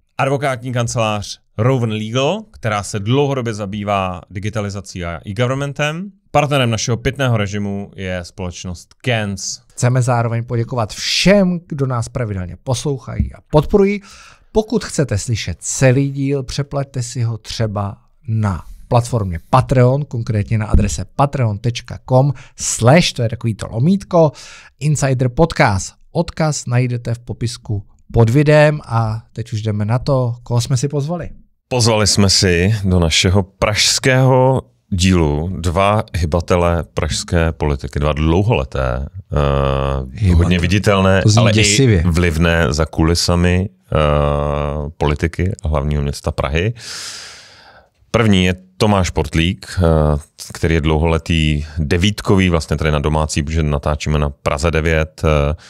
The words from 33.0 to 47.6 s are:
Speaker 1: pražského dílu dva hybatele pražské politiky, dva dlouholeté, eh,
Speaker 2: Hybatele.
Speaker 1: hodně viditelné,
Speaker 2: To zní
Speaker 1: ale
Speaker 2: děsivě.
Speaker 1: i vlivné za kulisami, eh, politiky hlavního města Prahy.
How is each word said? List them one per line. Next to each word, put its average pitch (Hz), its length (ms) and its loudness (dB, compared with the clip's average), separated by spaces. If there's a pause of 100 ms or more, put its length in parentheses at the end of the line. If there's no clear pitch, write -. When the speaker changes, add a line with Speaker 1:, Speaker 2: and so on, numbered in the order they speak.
Speaker 1:
pražského 127 1160 2 (280)
dílu 87 600 2 (100)
dva 98 440 2 (140)
hybatele 85 680 0 (100)
pražské 82 580 0
politiky, 73 480 -4
dva 73 140 2
dlouholeté, 71 920 0
eh, - 20 -14 (1040)
Speaker 2:
Hybatele. 90 240 2
Speaker 1:
hodně 87 240 4
viditelné, 95 600 2
Speaker 2:
To - 80 2
zní 107 120 4
Speaker 1:
ale 104 100 4
Speaker 2:
děsivě. 107 500 4
Speaker 1:
i 85 60 0
vlivné 85 680 2
za 78 120 0
kulisami, 87 840 0
eh, - 260 -10 (1000)
politiky 80 540 -2 (120)
hlavního 73 380 -2
města 71 300 -4
Prahy. 78 420 -2 (1400)